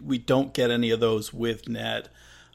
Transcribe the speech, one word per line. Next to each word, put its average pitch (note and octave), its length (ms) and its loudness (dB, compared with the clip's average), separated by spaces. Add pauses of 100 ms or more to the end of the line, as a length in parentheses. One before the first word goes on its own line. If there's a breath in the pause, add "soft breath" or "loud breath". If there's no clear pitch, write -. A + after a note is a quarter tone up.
we C3+ 140 -2
don't C3+ 340 2
get B2 180 2
any A#2+ 200 2
of A2+ 100 2
those A2 320 0
with A#2 340 -4
Ned, A2+ 440 -6 (440 soft breath)